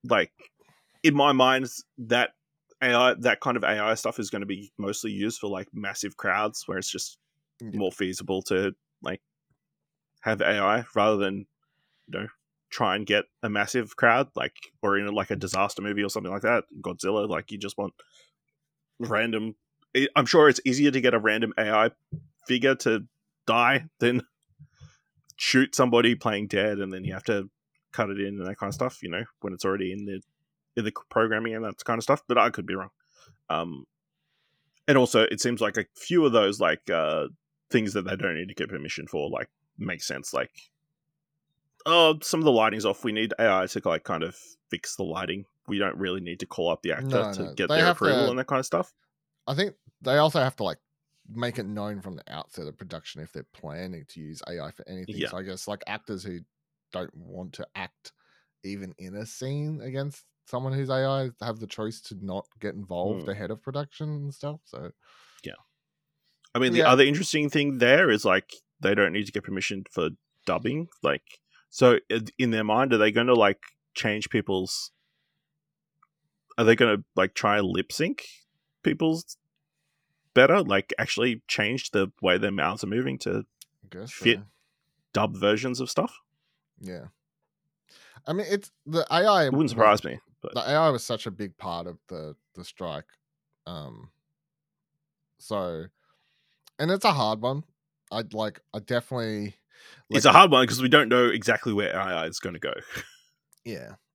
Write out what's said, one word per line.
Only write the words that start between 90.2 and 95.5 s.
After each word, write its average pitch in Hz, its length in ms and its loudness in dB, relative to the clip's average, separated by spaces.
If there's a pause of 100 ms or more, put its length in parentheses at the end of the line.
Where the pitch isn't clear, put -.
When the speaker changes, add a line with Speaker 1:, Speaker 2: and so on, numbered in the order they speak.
Speaker 1:
but - 140 -12
Speaker 2:
the 123 60 -4
A 139 120 -2
I 156 160 4
was 123 140 0
such 117 240 -8
a 107 40 -8
big 92 260 -10
part 85 280 -8
of 85 220 -14
the, 78 280 -12 (200)
the 87 100 -18
strike. 78 400 -10 (640)
Um, 69 420 -14 (1300)
so, 90 480 -6 (920)